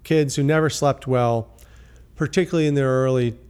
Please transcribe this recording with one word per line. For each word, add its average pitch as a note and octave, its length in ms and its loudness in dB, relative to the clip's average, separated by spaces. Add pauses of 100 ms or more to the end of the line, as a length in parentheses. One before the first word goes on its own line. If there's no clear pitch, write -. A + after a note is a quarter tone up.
kids D3+ 320 0
who C#3+ 80 -2
never D#3 260 2
slept C#3 380 -2
well, A#2+ 420 0 (680)
particularly D#3+ 500 0
in D3 80 0
their C3+ 140 2
early C3 480 0 (120)